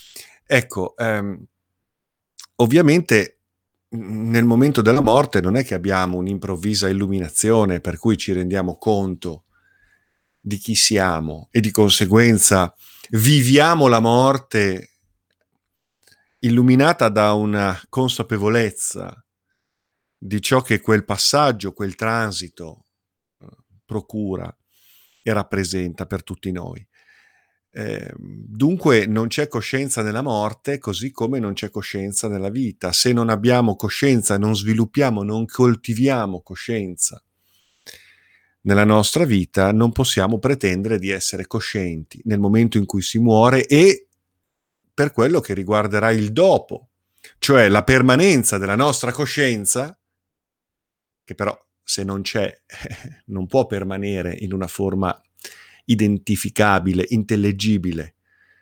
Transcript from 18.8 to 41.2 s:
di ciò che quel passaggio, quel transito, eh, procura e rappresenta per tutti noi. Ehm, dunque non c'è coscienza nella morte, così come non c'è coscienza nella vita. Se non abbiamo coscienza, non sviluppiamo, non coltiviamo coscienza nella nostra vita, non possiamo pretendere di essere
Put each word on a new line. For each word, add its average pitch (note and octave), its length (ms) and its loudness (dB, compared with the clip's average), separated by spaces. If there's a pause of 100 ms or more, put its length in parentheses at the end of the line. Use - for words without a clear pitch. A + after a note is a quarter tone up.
di G2 240 -6
ciò C3 200 0
che G#2+ 200 -2
quel G#2+ 240 2
passaggio, A2 680 -2
quel G2 220 -8
transito, G2 920 -8 (540)
eh, - 80 -20 (380)
procura G2 680 -8 (680)
e A2+ 100 -2
rappresenta F#2 720 -4
per F#2+ 180 -8
tutti - 280 -12
noi. F2 340 -12 (880)
Ehm, G#2 440 -10
dunque A2 880 0
non A2 220 -2
c'è D3 200 -4
coscienza C3 540 -6
nella G#2+ 200 -4
morte, A2+ 560 -4
così A2+ 340 -8
come B2 280 -4
non G2+ 140 -4
c'è G2+ 160 -10
coscienza G2+ 580 -8
nella G2 220 -6
vita. G#2+ 420 -6
Se B2 220 0
non A#2 160 0
abbiamo A2+ 460 2
coscienza, A2 600 0
non G#2+ 180 2
sviluppiamo, A2 680 0
non A2 220 -4
coltiviamo A#2 960 0
coscienza - 840 -8 (1400)
nella G2+ 200 4
nostra G#2+ 400 4
vita, G2 480 0
non A2+ 200 2
possiamo A2+ 460 0
pretendere G#2 640 -2
di F#2+ 100 -6
essere F#2+ 380 -6